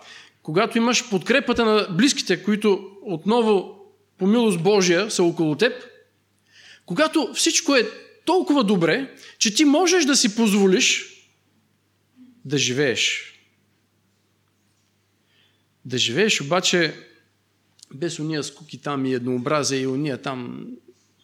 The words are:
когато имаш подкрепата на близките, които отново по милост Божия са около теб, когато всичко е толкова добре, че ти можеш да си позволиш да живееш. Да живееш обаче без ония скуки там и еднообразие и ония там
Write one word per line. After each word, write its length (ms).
когато 360
имаш 320
подкрепата 540
на 260
близките, 520
които 480
отново 760
по 80
милост 360
Божия 480
са 120
около 340
теб, 160
когато 480
всичко 400
е 140
толкова 400
добре, 500
че 160
ти 100
можеш 400
да 120
си 200
позволиш 680
да 140
живееш. 760
Да 140
живееш 420
обаче 540
без 240
ония 260
скуки 340
там 280
и 80
еднообразие 640
и 80
ония 360
там 460